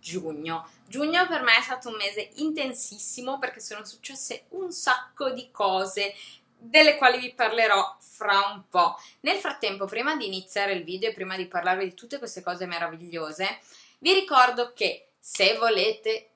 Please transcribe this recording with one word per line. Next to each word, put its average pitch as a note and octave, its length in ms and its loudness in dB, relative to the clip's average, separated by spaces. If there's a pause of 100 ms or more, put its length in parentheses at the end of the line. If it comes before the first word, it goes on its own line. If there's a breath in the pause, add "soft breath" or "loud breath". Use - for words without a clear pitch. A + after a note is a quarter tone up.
giugno. D#3+ 680 -8 (200 loud breath)
Giugno D#4+ 400 2
per D#4 140 -2
me A3+ 140 8
è B3 40 8
stato B3+ 300 -6
un A3 40 -8
mese G#3 400 -6
intensissimo C4 1040 -4
perché B3 220 -6
sono G#3 240 -10
successe - 640 -10
un F#4 240 -8
sacco - 580 0
di B3 220 -10
cose G3 600 0 (460 loud breath)
delle D4+ 380 6
quali B3 240 4
vi B3 120 -8
parlerò G#3 680 2
fra G3+ 520 0
un G3 160 -16
po'. F3 300 2 (220 loud breath)
Nel F#4 180 0
frattempo, G3+ 460 -4
prima B3+ 320 -2
di A#3+ 100 -4
iniziare G3 460 -2
il F3+ 100 -2
video F#3 280 -4
e G#3+ 40 -8
prima F#3 220 -6
di F3+ 100 -4
parlarvi F#3 380 0
di F#3 100 -8
tutte A#3+ 240 -12
queste A3 240 -10
cose F3+ 240 -4
meravigliose, E3+ 920 -6 (400 loud breath)
vi E4+ 120 4
ricordo B3+ 600 4
che - 380 -4 (100)
se G#3 360 4
volete A3 800 0